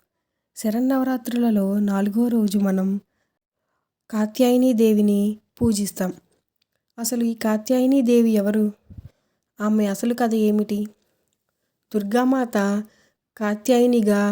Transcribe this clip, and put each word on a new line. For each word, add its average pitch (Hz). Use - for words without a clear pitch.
శరన్నవరాత్రులలో 240
నాలుగో 202
రోజు 214
మనం 190
కాత్యాయని 247
దేవిని 208
పూజిస్తాం. 202
అసలు 233
ఈ 233
కాత్యాయని 254
దేవి 233
ఎవరు? 208
ఆమె 214
అసలు 233
కథ 233
ఏమిటి? 208
దుర్గామాత 240
కాత్యాయనిగా 220